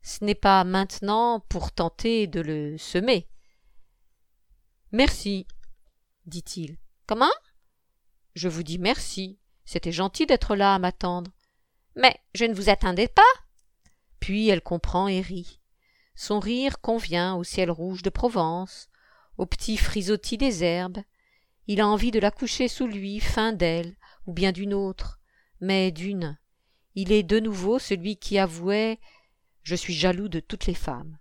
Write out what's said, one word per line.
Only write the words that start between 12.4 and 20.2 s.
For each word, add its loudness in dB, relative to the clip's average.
ne 0
vous 2
attendais 4
pas. » 6
Puis 2
elle 4
comprend 0
et 0
rit. -10
Son -2
rire -2
convient -2
au -4
ciel -2
rouge -6
de 0
Provence, -2
aux -2
petits -2
frisottis 0